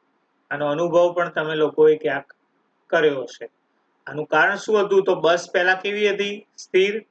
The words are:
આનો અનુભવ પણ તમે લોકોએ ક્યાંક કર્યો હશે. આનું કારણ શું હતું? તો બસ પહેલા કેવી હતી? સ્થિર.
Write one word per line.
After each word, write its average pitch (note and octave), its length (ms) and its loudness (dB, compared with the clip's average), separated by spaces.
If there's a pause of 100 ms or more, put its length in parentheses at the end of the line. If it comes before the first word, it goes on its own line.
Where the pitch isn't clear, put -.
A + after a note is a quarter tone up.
(520)
આનો D3 160 -4
અનુભવ E3+ 460 2
પણ F3 160 -2
તમે D#3 260 -4
લોકોએ D#3 400 4
ક્યાંક C#3+ 380 -6 (540)
કર્યો D3+ 360 0
હશે. A#2 260 -16 (580)
આનું D3 180 -10
કારણ F3 300 0
શું G3+ 300 -2
હતું? F#3+ 180 2
તો F#3 120 0
બસ E3+ 380 0
પહેલા F#3 200 2
કેવી G3+ 360 -2
હતી? G3+ 380 -6 (100)
સ્થિર. G3+ 540 -2